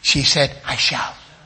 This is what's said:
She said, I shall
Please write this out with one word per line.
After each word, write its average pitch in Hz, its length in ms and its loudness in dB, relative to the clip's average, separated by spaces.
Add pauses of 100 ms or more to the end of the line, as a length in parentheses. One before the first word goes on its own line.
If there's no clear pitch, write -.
She - 220 0
said, 139 320 2 (100)
I 123 100 -4
shall - 400 -2 (300)